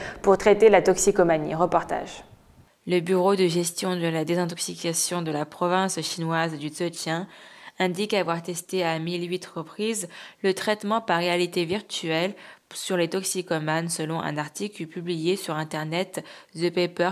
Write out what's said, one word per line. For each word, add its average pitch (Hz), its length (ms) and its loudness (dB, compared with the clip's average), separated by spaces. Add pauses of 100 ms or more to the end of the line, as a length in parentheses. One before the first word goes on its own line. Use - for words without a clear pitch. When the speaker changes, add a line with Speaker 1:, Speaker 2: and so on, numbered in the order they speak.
(220)
Speaker 1:
pour 190 160 6
traiter 208 320 8
la 190 100 10
toxicomanie. 170 760 4
Reportage. 170 720 0 (600)
Speaker 2:
Le 175 140 2
Bureau 185 360 4
de 185 100 4
gestion 175 480 0
de 170 120 -2
la 160 180 0
désintoxication 175 960 -2
de 165 100 -4
la 151 140 -2
province 180 560 0
chinoise 165 580 -2
du 147 120 -8
Zhejiang 165 560 -4 (520)
indique 190 360 0
avoir 170 280 0
testé 180 400 -4
à 165 160 0
mille 175 300 -4
huit 180 160 -6
reprises 196 640 -6 (340)
le 190 120 4
traitement 214 480 0
par 175 160 2
réalité 175 480 2
virtuelle 180 680 -2 (380)
sur - 240 -4
les 170 120 2
toxicomanes 165 840 -2
selon 160 280 -4
un 156 200 -4
article 170 480 -6
publié 170 500 -2
sur 165 200 -4
internet 156 680 -4 (300)
the 165 160 0
paper 175 420 0